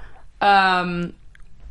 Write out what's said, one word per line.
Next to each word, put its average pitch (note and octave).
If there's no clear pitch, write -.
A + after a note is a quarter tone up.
Um, F3+